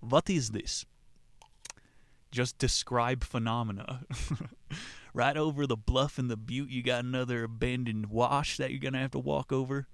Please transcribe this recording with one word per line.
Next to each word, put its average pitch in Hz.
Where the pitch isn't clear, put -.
What 123
is 139
this? -
Just 123
describe 123
phenomena. 113
<laughs> -
Right 131
over 147
the 120
bluff 131
and 127
the 117
butte, 123
you 127
got 123
another 123
abandoned 113
wash 123
that 131
you're 135
gonna 131
have 135
to 139
walk 139
over. 135